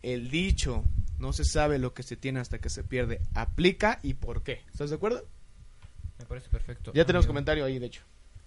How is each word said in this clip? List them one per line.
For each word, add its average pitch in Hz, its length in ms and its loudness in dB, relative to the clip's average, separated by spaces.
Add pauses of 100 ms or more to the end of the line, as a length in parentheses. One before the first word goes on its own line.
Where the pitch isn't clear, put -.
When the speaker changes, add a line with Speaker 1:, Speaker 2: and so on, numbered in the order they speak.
Speaker 1:
El 123 300 -4
dicho, 151 520 2 (360)
"No 135 140 -4
se 147 120 -2
sabe 151 320 2
lo 127 160 -2
que - 100 -12
se 120 140 -10
tiene 135 220 -4
hasta 120 200 -6
que - 100 -4
se - 140 -6
pierde", 120 380 -2 (140)
¿aplica 185 640 2
y 135 140 -2
por - 260 -4
qué? 120 200 -6 (100)
¿Estás 147 180 -6
de 151 60 -2
acuerdo? 214 320 -2 (920)
Speaker 2:
Me 123 80 -14
parece 123 240 -12
perfecto. - 440 -4
Speaker 1:
Ya 156 120 8
tenemos 175 200 6
Speaker 2:
Amigo. 147 80 2
Speaker 1:
comentario 147 320 2
ahí, 131 120 -2
de 123 80 -6
hecho. - 160 -12 (460)